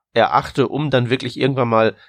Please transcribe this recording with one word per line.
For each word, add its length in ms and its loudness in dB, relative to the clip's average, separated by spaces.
erachte, 560 0
um 220 -4
dann 200 0
wirklich 280 -4
irgendwann 300 0
mal 280 2